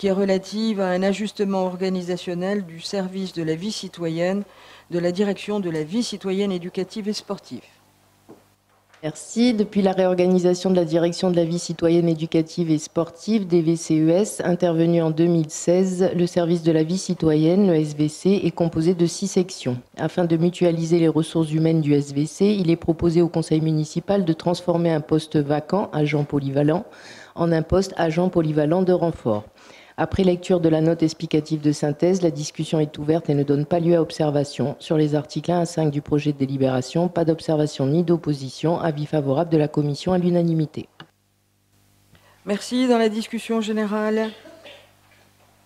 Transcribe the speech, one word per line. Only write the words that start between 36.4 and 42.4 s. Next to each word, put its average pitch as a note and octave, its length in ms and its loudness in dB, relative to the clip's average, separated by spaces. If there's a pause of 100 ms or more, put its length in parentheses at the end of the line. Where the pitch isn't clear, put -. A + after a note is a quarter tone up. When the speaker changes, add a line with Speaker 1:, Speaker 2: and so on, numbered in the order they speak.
Speaker 2:
pas E3+ 180 0
d'observation D3+ 580 0
ni D3+ 180 2
d'opposition. D#3 760 -2
Avis D3+ 240 -2
favorable D3 460 0
de D#3+ 80 4
la D3 100 2
commission D3 460 -2
à F3+ 40 2
l'unanimité. E3+ 720 0 (1600)